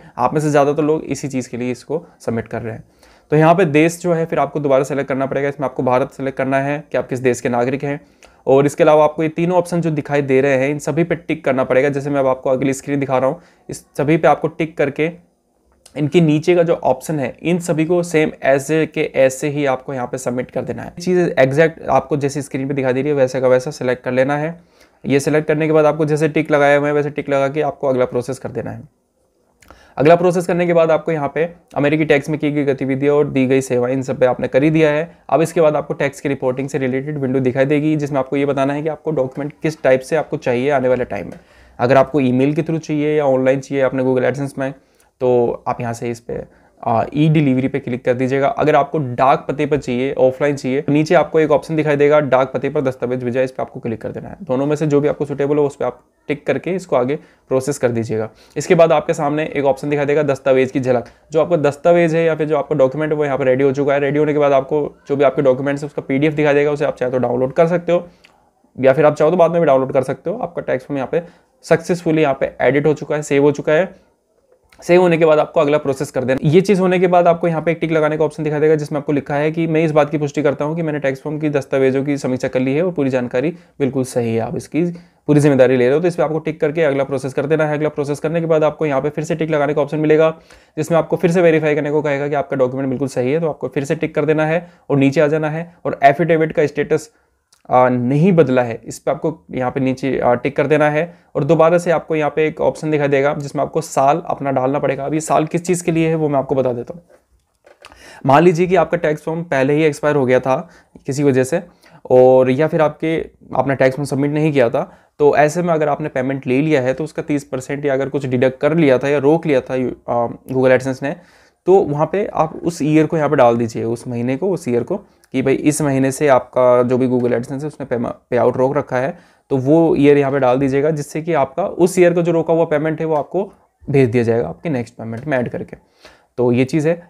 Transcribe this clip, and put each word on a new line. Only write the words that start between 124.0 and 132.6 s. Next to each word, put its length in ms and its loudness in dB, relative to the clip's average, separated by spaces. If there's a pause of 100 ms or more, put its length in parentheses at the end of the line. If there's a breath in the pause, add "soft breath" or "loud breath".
महीने 300 -4
को, 120 -4
उस 180 -6
ईयर 160 0
को, 140 -6 (360 soft breath)
कि 80 -2
भाई 140 2
इस 260 0
महीने 300 0
से 160 -2
आपका 560 4
जो 140 0
भी 100 0
Google 240 0
AdSense 300 -4
है, 60 -6
उसने 180 -12
पे, 140 -4
पे 380 -6
आउट 200 2
रोक 200 0
रखा 200 -4
है, 200 -4 (340 soft breath)
तो 60 0
वो 380 4
ईयर 220 6
यहाँ 140 0
पे 80 0
डाल 200 2
दीजिएगा, 320 0
जिससे 300 -6
कि 120 -4
आपका 320 -2
उस 340 0
ईयर 140 6
का 80 0
जो 100 0
रोका 220 0
हुआ 120 2